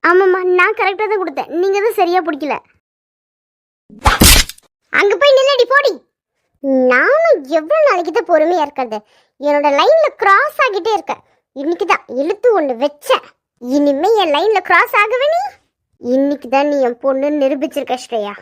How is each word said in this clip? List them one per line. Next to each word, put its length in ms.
ஆமாம்மா, 400
நான் 360
கரெக்டா 280
தான் 160
கொடுத்தேன். 260
நீங்க 320
தான் 200
சரியா 200
பிடிக்கல. 360
அங்க 240
போய் 200
நில்லடி, 280
போடி. 280
நானும் 760
எவ்வளவு 400
நாளைக்கு 240
தான் 180
பொறுமையா 340
இருக்கிறது? 340
என்னோட 300
லைன்ல 460
கிராஸ் 480
ஆகிட்டே 280
இருக்க. 220
இன்னைக்கு 340
தான் 220
இழுத்து 400
ஒண்ணு 160
வச்சேன். 480
இனிமே 540
என் 200
லைன்ல 240
கிராஸ் 360
ஆகவே 380
நீ. 80
இன்னைக்கு 480
தான் 200
நீ 140
என் 160
பொண்ணு 320
நிரூபிச்சிருக்க 680
ஸ்ரேயா. 360